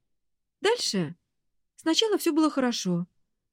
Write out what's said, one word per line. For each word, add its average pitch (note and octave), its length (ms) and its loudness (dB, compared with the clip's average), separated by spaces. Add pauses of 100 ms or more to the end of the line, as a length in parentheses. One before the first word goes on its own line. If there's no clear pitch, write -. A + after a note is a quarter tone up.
(600)
«Дальше? G#3 540 -2 (600)
Сначала F#4+ 420 0
всё E4 140 0
было D#4 180 2
хорошо, A3 580 -2 (460)